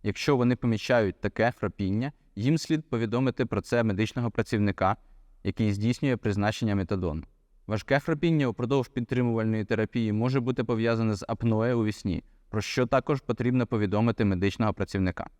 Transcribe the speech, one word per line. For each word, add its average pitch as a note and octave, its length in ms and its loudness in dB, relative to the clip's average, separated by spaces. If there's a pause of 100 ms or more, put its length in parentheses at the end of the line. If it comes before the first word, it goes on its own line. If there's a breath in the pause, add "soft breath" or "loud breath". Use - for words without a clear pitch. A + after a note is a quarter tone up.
Якщо B2+ 340 0
вони B2 180 4
помічають A2+ 640 0
таке A2 360 0
хропіння, G#2 540 -2 (240)
їм C3+ 220 2
слід D#3 320 -2
повідомити A#2+ 560 0
про G#2 160 -2
це A#2+ 220 0
медичного A2 480 0
працівника, G#2 640 0 (480)
який G2+ 300 0
здійснює A#2+ 440 0
призначення G#2 580 0
метадону. F2+ 480 -2 (440)
Важке A2+ 320 0
хропіння D#3 480 0
упродовж A#2+ 400 0
підтримувальної A2+ 760 0
терапії A2 480 0
може B2+ 260 0
бути A#2+ 240 -2
пов'язане A2+ 520 0
з - 120 -10
апноє A2+ 460 0
у A#2 120 0
вісні, G2 380 -4 (260)
про G#2+ 120 -4
що - 240 0
також C3+ 360 0
потрібно B2 460 0
повідомити G#2+ 580 0
медичного G2 480 0
працівника. F#2+ 560 -2 (100)